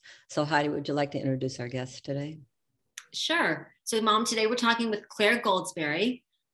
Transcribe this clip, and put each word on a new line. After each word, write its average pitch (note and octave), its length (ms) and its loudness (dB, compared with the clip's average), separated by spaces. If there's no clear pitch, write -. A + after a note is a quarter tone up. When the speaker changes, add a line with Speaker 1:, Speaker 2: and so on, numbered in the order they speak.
Speaker 1:
So D3+ 140 -2
Heidi, D3 260 2
would D3 180 -4
you D3 60 -2
like C#3+ 180 0
to C#3+ 60 -4
introduce C3 420 -2
our B2 100 -8
guest C3 360 -8
today? D3 340 -6
Speaker 2:
Sure. C#4+ 580 -2
So A3+ 160 -2
Mom, A3 240 4
today A3+ 200 2
we're A3+ 100 2
talking A#3 360 2
with G#3 180 -6
Claire A3+ 320 2
Goldsberry. F3+ 800 0